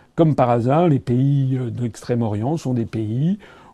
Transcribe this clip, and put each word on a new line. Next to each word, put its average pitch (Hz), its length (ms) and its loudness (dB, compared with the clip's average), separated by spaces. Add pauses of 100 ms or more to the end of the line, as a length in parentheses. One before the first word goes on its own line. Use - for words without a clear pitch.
(160)
Comme 160 180 4
par 123 160 2
hasard, 127 380 2
les 135 100 4
pays, 131 580 0
euh, 127 140 -4
d'Extrême-Orient 117 840 -4
sont 131 180 -4
des 117 120 -2
pays 127 520 -4 (340)